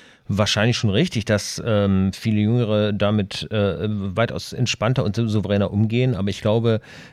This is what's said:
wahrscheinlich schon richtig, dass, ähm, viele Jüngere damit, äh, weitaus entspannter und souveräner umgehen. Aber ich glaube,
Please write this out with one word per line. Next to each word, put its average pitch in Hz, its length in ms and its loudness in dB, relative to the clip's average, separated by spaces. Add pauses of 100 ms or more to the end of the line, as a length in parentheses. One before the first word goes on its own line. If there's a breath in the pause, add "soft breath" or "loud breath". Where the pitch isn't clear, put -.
(280 loud breath)
wahrscheinlich 104 480 2
schon 107 140 0
richtig, 120 340 0
dass, - 420 -2
ähm, 98 480 2
viele 107 280 0
Jüngere 107 500 2
damit, 104 580 -2
äh, 101 400 -2
weitaus 98 640 -4
entspannter 120 500 0
und 98 140 -2
souveräner 104 560 0
umgehen. 113 420 2
Aber 98 160 -2
ich - 100 -6
glaube, 113 400 2 (320 loud breath)